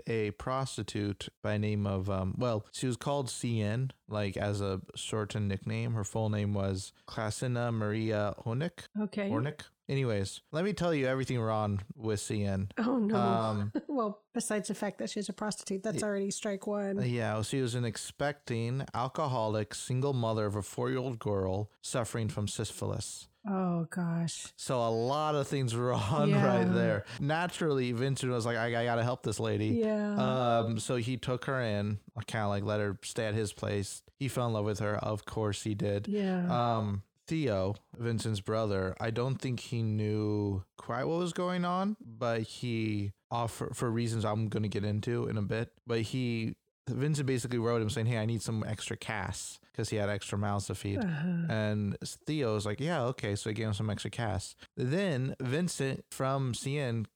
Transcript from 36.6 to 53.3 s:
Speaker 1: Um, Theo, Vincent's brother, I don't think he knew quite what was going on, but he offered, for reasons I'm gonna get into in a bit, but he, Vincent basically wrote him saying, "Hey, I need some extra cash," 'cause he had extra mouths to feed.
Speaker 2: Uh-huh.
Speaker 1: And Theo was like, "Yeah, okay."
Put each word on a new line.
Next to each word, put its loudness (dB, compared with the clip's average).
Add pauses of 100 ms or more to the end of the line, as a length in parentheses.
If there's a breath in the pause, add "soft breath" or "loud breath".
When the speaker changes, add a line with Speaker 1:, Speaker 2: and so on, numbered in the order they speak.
Speaker 1:
Um, 0 (240)
Theo, 2 (220)
Vincent's 0
brother, 0
I 0
don't 0
think -2
he -2
knew 2 (140)
quite -4
what 0
was -2
going 0
on, 0
but -2
he -2 (180)
offered, -2
for 0
reasons 0
I'm 2
gonna 0
get 0
into 0
in -2
a 0
bit, -2 (160)
but 2
he, 0 (320)
Vincent 2
basically 0
wrote 4
him 2
saying, 0
"Hey, 2
I 2
need 0
some -2
extra -6
cash," -4 (140)
'cause -2
he -2
had 2
extra -2
mouths 0
to -4
feed. -2
Speaker 2:
Uh-huh. 0
Speaker 1:
And 0 (300)
Theo 2
was 2
like, -2
"Yeah, 0
okay." 0